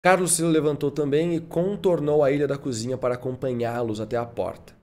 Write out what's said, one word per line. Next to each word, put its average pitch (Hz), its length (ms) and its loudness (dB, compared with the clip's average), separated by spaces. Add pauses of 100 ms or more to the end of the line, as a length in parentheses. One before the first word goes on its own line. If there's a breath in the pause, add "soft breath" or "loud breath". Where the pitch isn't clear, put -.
Carlos 180 280 4
se 165 80 0
levantou 151 460 2
também 151 460 0
e 160 60 -2
contornou 165 800 0
a 135 80 4
ilha 143 160 2
da 139 100 -2
cozinha 127 400 -4
para 123 180 -2
acompanhá-los 120 880 -4
até 110 160 -4
a 117 80 -2
porta. - 480 -8 (100)